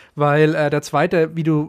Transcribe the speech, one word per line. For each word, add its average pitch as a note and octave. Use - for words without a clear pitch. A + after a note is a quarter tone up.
weil, D3
äh, D3+
der D3
zweite, E3
wie E3
du, D#3